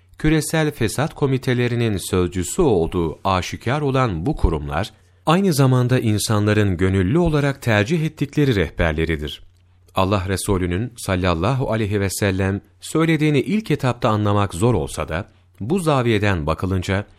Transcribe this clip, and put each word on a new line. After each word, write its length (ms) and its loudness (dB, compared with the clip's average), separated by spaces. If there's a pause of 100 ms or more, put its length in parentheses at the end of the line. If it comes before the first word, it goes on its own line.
(180)
küresel 520 0
fesat 440 -2
komitelerinin 840 0
sözcüsü 640 0
olduğu 600 2
aşikar 560 -2
olan 460 0
bu 100 -2
kurumlar, 560 -2 (340)
aynı 280 2
zamanda 440 2
insanların 800 0
gönüllü 420 2
olarak 440 0
tercih 420 2
ettikleri 500 0
rehberleridir. 880 -2 (520)
Allah 340 0
Resulü'nün 680 -2
sallallahu 760 -2
aleyhi 280 -2
ve 100 -2
sellem 500 -2 (200)
söylediğini 600 0
ilk 300 -2
etapta 380 0
anlamak 460 0
zor 200 2
olsa 340 -4
da, 200 -6 (320)
bu 180 -2
zaviyeden 680 0
bakılınca 600 -2 (120)